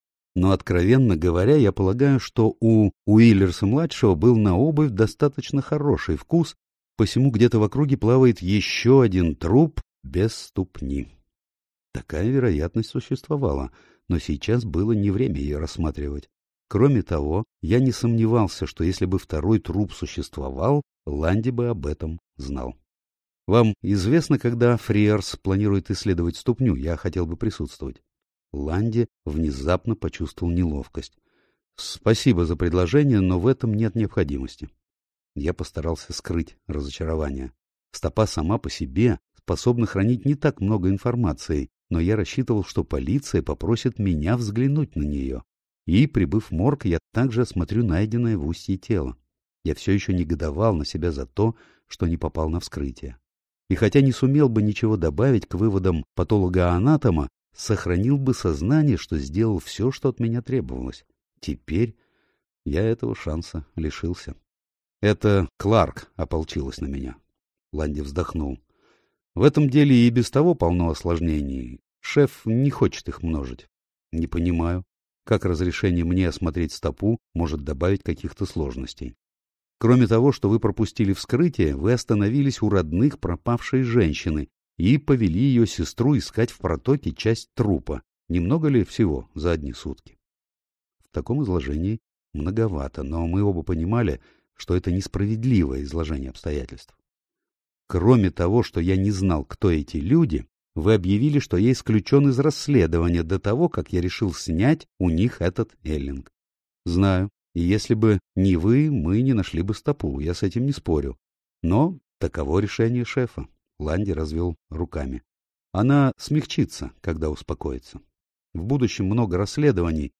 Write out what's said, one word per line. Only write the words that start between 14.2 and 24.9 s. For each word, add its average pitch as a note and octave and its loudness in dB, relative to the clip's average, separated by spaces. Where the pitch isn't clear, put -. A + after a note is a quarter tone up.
сейчас A2+ -2
было G2+ -2
не G#2 2
время A#2 0
её D2 -4
рассматривать. D2 -6
Кроме A#2+ 4
того, D#2+ -2
я G2 2
не C3 4
сомневался, A2+ 0
что - -6
если F#2 0
бы F#2 0
второй F2+ 0
труп F#2+ -2
существовал, D2 -4
Ланди E2+ 0
бы A#2+ -2
об G#2+ -4
этом D#2+ -6
знал. C2 -8
"Вам A2 4
известно, A2+ 2
когда A#2+ 2
Фриерс G#2 0